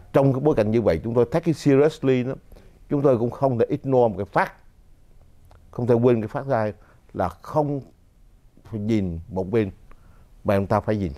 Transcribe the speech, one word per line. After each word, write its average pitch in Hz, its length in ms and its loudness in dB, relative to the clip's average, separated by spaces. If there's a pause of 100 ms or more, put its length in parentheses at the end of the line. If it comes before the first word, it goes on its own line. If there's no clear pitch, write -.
(140)
trong 139 200 4
cái 131 60 -4
bối 147 160 2
cảnh 107 160 2
như 117 100 2
vậy, 85 220 2
chúng 117 100 -6
tôi 120 180 4
take 165 140 -2
it 160 120 0
seriously 139 680 2
đó. 131 100 -6 (560)
Chúng 147 120 -2
tôi 131 160 4
cũng 117 140 -2
không 127 280 -2
thể - 100 2
ignore 131 380 2
một 101 100 -4
cái 156 280 -2
fact, - 80 -10 (1160)
không 120 160 -4
thể 120 60 4
quên 117 340 2
cái 139 160 -10
fact 135 60 -8
ra 110 220 -2 (420)
là 95 160 -2
không 143 520 -4 (840)
phải 107 160 -10
nhìn 101 400 -2 (100)
một 92 220 -6
bên, 107 200 0 (720)
mà 101 140 0
chúng 98 100 -2
ta 104 120 0
phải 107 180 -2
nhìn 92 200 -4